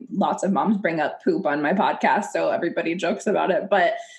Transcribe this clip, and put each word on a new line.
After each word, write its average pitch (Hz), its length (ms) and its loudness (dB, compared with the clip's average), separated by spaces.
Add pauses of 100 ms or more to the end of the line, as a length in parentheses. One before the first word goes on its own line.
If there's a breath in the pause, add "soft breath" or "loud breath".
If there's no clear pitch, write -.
(120)
lots 160 320 0
of 196 80 0
moms 185 260 2
bring 165 220 -2
up - 240 -4
poop - 220 0
on 147 160 0
my 147 100 2
podcast, 151 600 2
so - 160 0
everybody 117 460 -2
jokes 185 320 -2
about 175 220 2
it. 170 200 0
But 175 240 4 (260 loud breath)